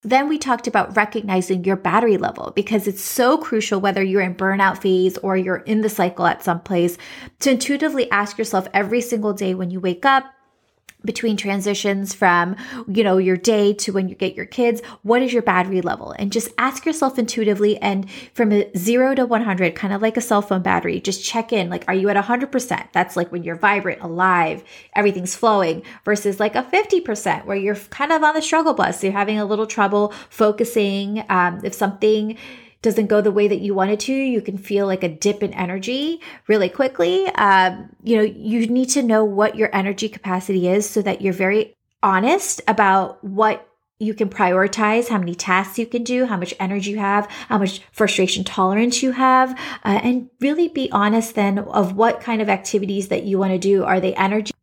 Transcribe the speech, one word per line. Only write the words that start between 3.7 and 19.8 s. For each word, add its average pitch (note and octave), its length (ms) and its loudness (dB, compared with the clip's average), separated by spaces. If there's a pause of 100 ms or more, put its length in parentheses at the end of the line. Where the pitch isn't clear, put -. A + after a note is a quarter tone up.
whether G3 200 0
you're F#3+ 200 2
in F3+ 140 -4
burnout F#3+ 420 0
phase F#3 400 2
or F#3+ 180 -2
you're F#3 200 0
in G#3+ 260 -2
the G#3+ 80 0
cycle F3 360 0
at - 180 -2
some F3 160 0
place, F3 360 0 (440)
to C#4 100 2
intuitively C#4 600 0
ask G#3 280 -2
yourself G3+ 340 -2
every G#3 300 0
single G#3+ 320 -2
day F#3+ 180 -2
when F#3 180 -4
you F#3 100 -8
wake F#3 260 -2
up, C4+ 180 4 (800)
between A3 320 -2
transitions G3 800 -2
from, F3 420 2 (320)
you G3+ 160 2
know, F#3+ 140 4
your F#3 180 4
day G#3 380 4
to G#3 180 -6
when F#3+ 160 0
you F#3 60 -8
get F#3 200 -4
your - 120 -10
kids, A#3 340 0 (220)
what A#3 180 2
is B3 140 -2
your A3+ 80 2
battery F#3 400 0
level? - 360 -6
And G3+ 140 -4
just A3 240 -4
ask C4+ 300 -4
yourself D4+ 320 -2
intuitively, G#3 580 0
and G3 340 -4 (220)
from G#3+ 200 2
a G3+ 220 2
zero A#3+ 400 2
to B3+ 120 2
one A#3 160 2
hundred, F#3 320 0
kind G3 180 -4